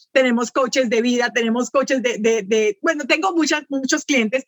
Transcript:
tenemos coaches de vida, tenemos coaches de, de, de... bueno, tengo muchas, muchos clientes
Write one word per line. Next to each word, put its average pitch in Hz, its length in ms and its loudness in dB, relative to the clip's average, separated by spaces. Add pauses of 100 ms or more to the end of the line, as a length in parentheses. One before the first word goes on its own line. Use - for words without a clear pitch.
(120)
tenemos 247 400 2
coaches 262 380 0
de 226 120 0
vida, 240 320 0
tenemos 233 360 0
coaches 262 320 0
de, 220 160 -2
de, 220 260 0
de... 214 380 0
bueno, 302 240 -2
tengo 311 280 0
muchas, 302 360 0
muchos 269 340 -2
clientes 254 440 0